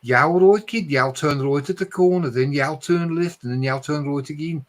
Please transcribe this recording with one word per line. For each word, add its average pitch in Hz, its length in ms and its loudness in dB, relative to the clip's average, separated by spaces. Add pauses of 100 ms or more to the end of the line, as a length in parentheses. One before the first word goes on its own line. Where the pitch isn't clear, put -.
you 123 160 -4
right 180 500 6
kid, 202 240 -6
you 135 220 0
turn 143 340 -2
right 139 220 0
at 185 80 -4
the 190 100 -6
corner, 180 440 2
then 127 220 0
you 143 280 -2
turn 170 340 -2
left, 170 300 -4
and 123 80 -6
then 127 100 -2
you 135 180 -2
turn 147 280 -4
right 143 220 -4
again. 151 380 -8